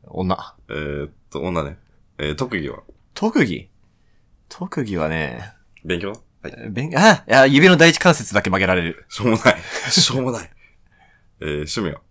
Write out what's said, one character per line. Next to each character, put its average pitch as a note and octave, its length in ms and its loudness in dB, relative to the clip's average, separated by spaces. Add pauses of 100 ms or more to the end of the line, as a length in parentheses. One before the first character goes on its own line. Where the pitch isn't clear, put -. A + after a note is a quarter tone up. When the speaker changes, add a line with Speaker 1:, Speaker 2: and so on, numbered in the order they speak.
Speaker 1:
女。 - 500 -6 (140)
Speaker 2:
え - 40 -10
ー D2 360 -8
っ - 20 -16 (200)
と、 C#2 120 -8
女 E2+ 220 -4
ね。 D2 140 -12 (400)
え D2 120 -6
ー、 D2 40 -6
特 A#2+ 240 -6
技 D2 120 -8
は？ - 120 -16 (320)
Speaker 1:
特 A3 300 0
技？ E2 240 -8 (800)
特 - 360 -8
技 G2+ 120 -6
は D#2 120 -2
ね、 D#2+ 440 -6 (320)
Speaker 2:
勉 F2 160 -4
強？ G2 100 -8
は A2 40 -14
い。 - 40 -20 (260)
Speaker 1:
え D#2 40 -12 (200)
ー、 - 20 -12
勉-、 C#3 260 -8
あ、 F#3+ 300 4
い - 60 -4
や、 C3+ 140 8
指 C#3+ 220 6
の F3+ 80 8
第 E3 140 8
一 - 80 -2
関 F3 160 4
節 - 200 -4
だ G#2 80 2
け G2 80 -2
曲 F#2+ 100 0
げ F#2+ 60 0
ら F#2 100 2
れ F2 60 0
る。 E2 260 -8
Speaker 2:
し - 120 -14
ょ G#2+ 40 -6
う A#2+ 60 4
も A2 80 2
な B2 140 4
い。 - 80 -2 (140)
<laughs> - 160 -8
し - 220 2
ょ C3 60 -4
う C3 40 -4
も B2+ 80 -4
な A2+ 140 -8
い。 - 60 -20 (920)
え - 40 -14
ー、 D2+ 100 -6
趣 D2 260 -6
味 F2 100 -4
は？ - 100 -14 (100)